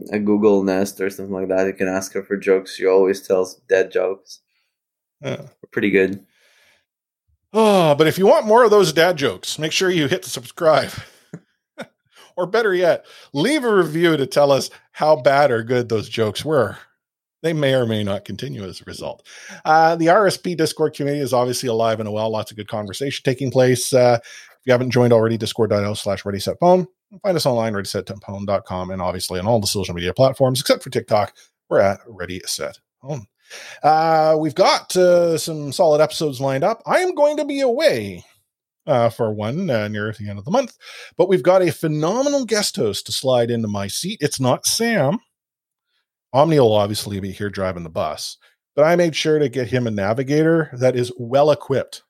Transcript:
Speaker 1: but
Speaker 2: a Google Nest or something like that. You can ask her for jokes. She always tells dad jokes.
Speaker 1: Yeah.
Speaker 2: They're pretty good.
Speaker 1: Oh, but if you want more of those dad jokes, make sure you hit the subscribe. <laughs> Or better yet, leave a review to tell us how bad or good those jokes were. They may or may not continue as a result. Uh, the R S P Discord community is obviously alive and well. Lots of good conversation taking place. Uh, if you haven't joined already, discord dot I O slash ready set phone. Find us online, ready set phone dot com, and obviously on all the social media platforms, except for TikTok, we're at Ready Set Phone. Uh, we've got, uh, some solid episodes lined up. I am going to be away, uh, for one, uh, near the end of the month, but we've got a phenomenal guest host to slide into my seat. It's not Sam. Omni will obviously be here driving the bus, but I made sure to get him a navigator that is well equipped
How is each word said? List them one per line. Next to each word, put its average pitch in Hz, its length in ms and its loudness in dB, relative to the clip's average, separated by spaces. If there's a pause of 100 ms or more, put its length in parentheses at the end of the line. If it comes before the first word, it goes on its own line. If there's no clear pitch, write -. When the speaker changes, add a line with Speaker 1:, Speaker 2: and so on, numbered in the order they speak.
Speaker 1:
but - 80 -6
Speaker 2:
a 107 40 -2
Google 104 440 4
Nest 98 380 -2
or 95 80 -2
something 98 240 -10
like 95 160 -4
that. 95 180 0
You 98 60 -4
can 95 160 -4
ask 95 240 -6
her 98 100 -6
for 101 140 -4
jokes. 95 380 0
She 92 100 -4
always 95 420 2
tells 92 280 0 (120)
dad 95 240 2
jokes. 92 480 -6 (840)
Speaker 1:
Yeah. 135 140 -8
Speaker 2:
They're - 140 -16 (220)
pretty 110 180 -2
good. 95 360 0 (1300)
Speaker 1:
Oh, 196 440 4
but 156 120 4
if - 100 0
you 190 80 2
want 269 200 4
more 226 180 6
of 214 80 4
those 190 220 4
dad 170 240 2
jokes, 117 420 -6
make 156 140 -6
sure 190 160 0
you 160 180 0
hit 190 160 -4
the - 60 -14
subscribe. 147 680 0
<laughs> - 60 -14 (1400)
Or 180 80 -2
better 214 280 0
yet, 175 320 2 (260)
leave 247 320 0
a 226 100 2
review 165 440 2
to 131 100 -2
tell 143 240 2
us 131 180 0 (220)
how 156 300 2
bad 139 300 4
or 113 120 -2
good 120 240 -2
those 104 220 -4
jokes 107 340 -2
were. 143 340 0 (680)
They 165 100 -2
may 139 220 0
or 127 100 2
may 107 180 -2
not 98 220 -6
continue 113 400 -12
as 87 160 -16
a - 20 -20
result. - 420 -14 (380)
Uh, 160 320 4
the 165 140 2
R 202 180 6
S - 80 0
P 180 180 -6
Discord 156 420 -2
community 143 280 -4
is 123 80 -4
obviously 123 380 0
alive 113 320 0
and 104 100 -8
well. 110 180 -4
Lots 107 220 -6
of 113 60 -20
good 104 100 -12
conversation 107 560 -8
taking 131 280 -2
place. 127 420 2
Uh, 123 280 4
if - 440 -20
you 127 80 2
haven't 123 180 0
joined 120 220 4
already, 110 240 2
discord 107 320 -2
dot 104 160 0
I - 20 -2
O 104 60 -4
slash 98 320 -6
ready 101 140 -6
set 92 200 -6
phone. 180 280 4 (360)
Find 185 140 0
us - 80 -2
online, 113 280 0
ready 98 140 -6
set - 220 -8 (160)
phone 98 200 -12
dot 98 200 -2
com, 92 260 -8
and 95 100 -8
obviously 90 380 -6
on 95 80 -6
all 113 140 2
the 101 60 -4
social 90 260 -4
media 87 200 -6
platforms, 131 460 0
except 262 240 0
for 135 60 -14
TikTok, 113 440 -2 (360)
we're 151 100 2
at 98 260 2
Ready 92 400 -12
Set - 340 -10 (220)
Phone. 135 260 -14 (540)
Uh, 160 580 2
we've 156 160 -4
got, 233 420 2
uh, 175 400 4
some 147 340 -8
solid 156 300 4
episodes 147 400 -2
lined 135 240 -2
up. 220 200 -2
I 208 140 0
am 370 160 -2
going 294 220 2
to 302 80 -2
be 277 160 -4
away, 233 640 0 (600)
uh, 117 220 4
for 110 220 -4
one, 120 380 -6
uh, 107 180 -2
near 107 240 -6
the 104 180 -12
end 101 100 -12
of 98 60 -16
the 143 60 -8
month, 247 240 -2 (400)
but 185 140 0
we've 185 140 2
got 185 180 4
a 170 100 0
phenomenal 220 720 -2
guest 208 300 -4
host 107 300 -4
to - 60 -12
slide 120 400 0
into 113 160 -4
my 101 200 -6
seat. 180 320 -8
It's 147 200 -4
not 139 260 0
Sam. 214 540 -2 (1120)
Omni 151 260 4
will 113 140 6
obviously 101 460 -2
be 95 120 -8
here 101 180 -8
driving 95 340 -6
the 82 60 -14
bus, 82 480 -8 (380)
but 143 80 4
I 170 120 4
made 170 200 2
sure 156 240 0
to 143 80 2
get 123 200 -4
him 123 200 -2
a 113 40 -2
navigator 139 800 0
that 127 220 2
is 123 220 -2
well 135 340 2
equipped - 580 -4